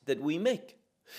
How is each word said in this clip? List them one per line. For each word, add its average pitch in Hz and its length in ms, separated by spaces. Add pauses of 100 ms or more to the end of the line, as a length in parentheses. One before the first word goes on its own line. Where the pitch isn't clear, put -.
that 135 140
we 151 180
make. 220 400 (420)